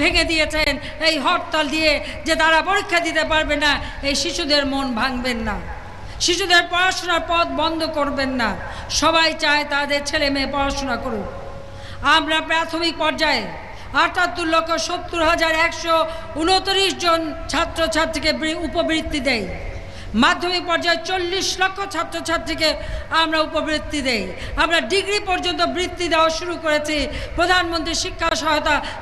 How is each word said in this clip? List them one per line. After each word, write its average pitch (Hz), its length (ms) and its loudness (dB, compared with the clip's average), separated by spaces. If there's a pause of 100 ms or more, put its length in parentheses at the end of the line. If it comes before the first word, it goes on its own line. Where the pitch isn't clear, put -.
ভেঙে 339 240 4
দিয়েছেন 302 480 2 (360)
এই 320 160 2
হরতাল 330 500 2
দিয়ে, 311 180 4 (340)
যে 320 160 2
তারা 320 160 6 (100)
পরীক্ষা 381 320 2
দিতে 320 320 0
পারবে 311 320 2
না, 294 80 4 (360)
এই 285 140 0
শিশুদের 294 400 0 (100)
মন 269 140 -2 (140)
ভাঙবেন 247 380 -2 (100)
না, 202 80 -2 (680)
শিশুদের 349 380 4 (100)
পড়াশোনার 359 580 2
পথ 339 160 2 (140)
বন্ধ 320 200 0 (180)
করবেন 269 320 0 (100)
না। 226 80 2 (520)
সবাই 320 300 6 (120)
চায় 294 220 4 (100)
তাদের 285 340 0
ছেলে 302 260 2
মেয়ে 269 200 -2
পড়াশোনা 277 500 -2
করুক। 214 240 -4 (840)
আমরা 311 240 4 (100)
প্রাথমিক 330 540 0
পর্যায়ে 294 420 2 (600)
আটাত্তর 349 500 0
লক্ষ 330 160 2 (180)
সত্তর 349 320 -4 (100)
হাজার 330 240 2 (120)
একশো 330 280 0 (460)
ঊনত্রিশ 381 520 2 (120)
জন 330 160 4 (320)
ছাত্রছাত্রীকে 320 800 0 (100)
বৃ-, 311 260 -2
উপবৃত্তি 320 640 0
দেই। 226 160 0 (800)
মাধ্যমিক 349 480 2
পর্যায়ে 339 380 2
চল্লিশ 370 400 -2 (140)
লক্ষ 381 160 0 (160)
ছাত্রছাত্রীকে 320 760 -2 (540)
আমরা 320 160 2 (100)
উপবৃত্তি 302 600 -2
দেই। 220 160 0 (380)
আমরা 330 160 4 (140)
ডিগ্রি 392 260 2 (100)
পর্যন্ত 359 320 0 (160)
বৃত্তি 349 380 -2
দেওয়া 320 240 4
শুরু 349 160 -4 (100)
করেছি। 302 320 0 (400)
প্রধানমন্ত্রী 339 580 2 (100)
শিক্ষা 349 240 -2 (140)
সহায়তা 302 320 2 (280)